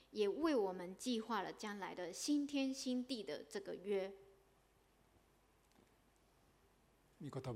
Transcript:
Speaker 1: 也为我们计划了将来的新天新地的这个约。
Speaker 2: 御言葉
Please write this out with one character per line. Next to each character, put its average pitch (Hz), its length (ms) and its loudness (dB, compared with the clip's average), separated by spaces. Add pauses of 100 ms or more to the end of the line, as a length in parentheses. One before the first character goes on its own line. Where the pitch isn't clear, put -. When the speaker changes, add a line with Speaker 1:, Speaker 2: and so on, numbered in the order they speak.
(100)
Speaker 1:
也 208 180 2
为 294 260 4
我 190 200 4
们 185 200 -6
计 240 240 0
划 220 220 0
了 160 100 -2
将 202 280 -6
来 175 160 -6
的 180 180 -4
新 294 340 4
天 269 280 2
新 254 280 0
地 247 200 -4
的 147 260 -4
这 208 100 -6
个 185 160 -6
约。 190 380 0 (3000)
Speaker 2:
御 147 100 -6
言 131 120 -4
葉 127 140 -4